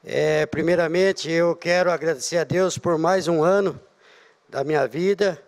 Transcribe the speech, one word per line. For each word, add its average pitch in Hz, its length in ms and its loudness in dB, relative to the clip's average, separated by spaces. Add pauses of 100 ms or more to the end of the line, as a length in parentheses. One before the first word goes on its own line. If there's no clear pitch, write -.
É, 151 420 0
primeiramente, 170 840 0
eu 170 240 2
quero 175 340 0
agradecer 160 480 -2
a 165 60 0
Deus 175 340 0
por 170 200 -2
mais 170 320 0
um 165 120 2
ano 185 380 2 (720)
da 135 120 -8
minha 143 240 0
vida 180 640 -2